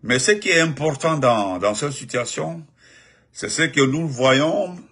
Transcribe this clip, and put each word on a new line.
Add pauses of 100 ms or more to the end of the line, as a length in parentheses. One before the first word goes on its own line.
Mais
ce
qui
est
important
dans,
dans
cette
situation, (640)
c'est
ce
que
nous
voyons (160)